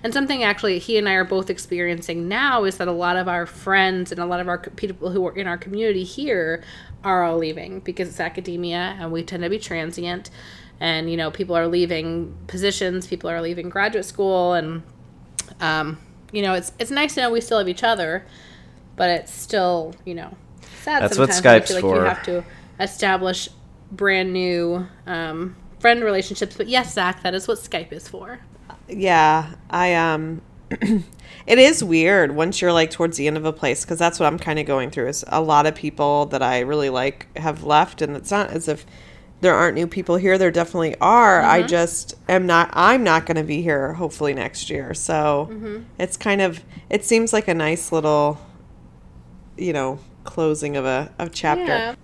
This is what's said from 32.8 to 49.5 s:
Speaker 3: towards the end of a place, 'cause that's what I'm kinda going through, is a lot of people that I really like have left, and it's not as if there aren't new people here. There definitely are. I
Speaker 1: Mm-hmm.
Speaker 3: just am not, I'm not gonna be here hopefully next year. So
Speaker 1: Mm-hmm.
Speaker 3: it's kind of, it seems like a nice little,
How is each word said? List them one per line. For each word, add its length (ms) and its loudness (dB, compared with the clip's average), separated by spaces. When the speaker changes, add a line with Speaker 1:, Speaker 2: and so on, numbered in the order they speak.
Speaker 3:
towards 260 -2
the 100 -2
end 100 0
of 80 -4
a 80 -2
place, 300 -2
'cause 140 -6
that's 220 0
what 80 4
I'm 100 0
kinda 260 -4
going 280 -2
through, 160 -4
is 200 -6
a 140 0
lot 240 4
of 100 2
people 520 0
that 160 -2
I 160 2
really 300 -2
like 460 -4
have 280 -6
left, 380 2
and 140 -4
it's 160 -12
not 200 0
as 160 -6
if 180 -4
there 140 6
aren't 180 4
new 140 -2
people 300 -2
here. 200 4
There 140 4
definitely 500 -2
are. 400 8
I 200 6
Speaker 1:
Mm-hmm. 60 0
Speaker 3:
just 460 0
am 160 4
not, 280 4
I'm 300 6
not 220 4
gonna 180 0
be 200 -2
here 300 0
hopefully 420 -2
next 340 -8
year. 240 -6
So 580 0
Speaker 1:
Mm-hmm. 260 -10
Speaker 3:
it's 180 -4
kind 280 0
of, 200 -2
it 120 0
seems 300 2
like 140 2
a 80 2
nice 360 -2
little, 480 2